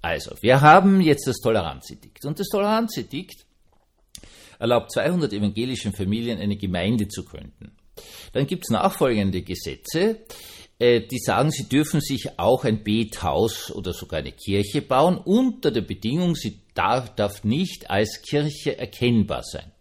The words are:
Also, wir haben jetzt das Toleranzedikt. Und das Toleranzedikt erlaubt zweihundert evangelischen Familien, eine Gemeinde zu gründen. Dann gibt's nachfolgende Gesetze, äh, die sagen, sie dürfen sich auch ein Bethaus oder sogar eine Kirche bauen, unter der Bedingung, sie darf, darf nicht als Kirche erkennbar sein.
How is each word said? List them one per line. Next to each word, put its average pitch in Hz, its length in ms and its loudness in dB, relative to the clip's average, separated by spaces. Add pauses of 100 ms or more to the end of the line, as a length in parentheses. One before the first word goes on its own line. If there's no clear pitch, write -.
Also, 85 300 -4 (100)
wir 127 180 6
haben 190 400 8
jetzt 151 280 4
das 123 100 -2
Toleranzedikt. 87 880 -4
Und 151 140 -6
das 190 80 -4
Toleranzedikt 202 960 -4 (1120)
erlaubt 117 320 0
zweihundert 151 400 0
evangelischen 104 640 -4
Familien, 110 460 -4
eine 101 180 -4
Gemeinde 95 500 -2
zu 95 160 -10
gründen. - 480 -18 (600)
Dann 147 140 0
gibt's - 220 -6
nachfolgende 120 720 0
Gesetze, 165 760 -4 (580)
äh, 120 300 4
die 127 120 -6
sagen, 127 320 0
sie - 180 -8
dürfen 151 320 2
sich - 360 -6
auch 113 280 2
ein 107 180 0
Bethaus 104 880 -2
oder 90 220 -8
sogar - 260 -8
eine 69 140 -10
Kirche 101 480 -2
bauen, 156 360 2
unter 240 540 2
der 226 100 -2
Bedingung, 165 540 -2
sie 110 240 -8 (140)
darf, 113 420 -2
darf 104 300 -4
nicht 147 440 -2
als 107 320 -2
Kirche 147 560 -4
erkennbar 113 680 0
sein. - 380 -14